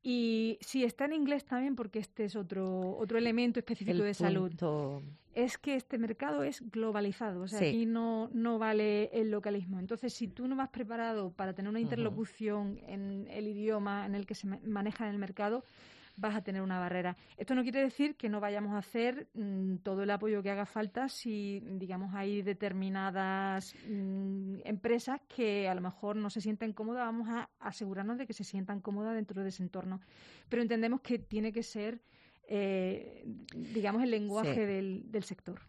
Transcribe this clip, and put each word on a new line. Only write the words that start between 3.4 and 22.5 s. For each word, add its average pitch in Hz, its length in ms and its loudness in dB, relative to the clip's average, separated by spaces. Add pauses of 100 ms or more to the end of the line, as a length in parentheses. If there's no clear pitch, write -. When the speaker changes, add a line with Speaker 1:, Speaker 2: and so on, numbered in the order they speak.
Speaker 1:
específico 220 400 2
Speaker 2:
El 208 40 6
Speaker 1:
de 208 100 2
salud. 180 360 4
Speaker 2:
punto. 151 520 0 (320)
Speaker 1:
Es 247 240 0
que 277 180 -2
este 254 220 -2
mercado 277 460 0
es 277 260 -2
globalizado, 208 760 0
o 190 40 -6
sea, 208 120 -4
Speaker 2:
Sí. 185 100 6
Speaker 1:
aquí 226 180 4
no, 226 460 2
no 226 260 2
vale 214 540 4
el 220 180 2
localismo. 196 480 0
Entonces, 226 340 -2
si 226 140 -2
tú 240 200 -4
no 269 80 0
vas 262 140 -2
preparado 226 600 -2
para 190 220 -4
tener 196 160 -2
una 220 100 0
Speaker 2:
Ujú. 233 60 2
Speaker 1:
interlocución 208 1000 0
en 196 460 -6
el 208 160 -4
idioma 202 580 0
en 196 80 -2
el 202 140 -2
que 220 80 -4
se - 100 -10
ma-, 196 180 -4
maneja 208 440 -2
en 202 60 -2
el 202 40 -2
mercado, 208 460 -2 (540)
vas 208 180 0
a 202 80 -2
tener 190 180 -2
una 190 160 0
barrera. 180 400 0 (200)
Esto - 180 0
no 254 80 4
quiere 262 180 2
decir 285 340 2
que 226 140 -2
no 208 100 0
vayamos 208 340 0
a 208 40 0
hacer, 240 560 0
mm, 190 440 0
todo 190 260 0
el 202 80 2
apoyo 208 320 2
que 202 80 0
haga 202 160 0
falta 220 420 -2
si, 202 520 -4 (180)
digamos, 185 340 -4
hay 202 300 0
determinadas, 190 1300 0 (140)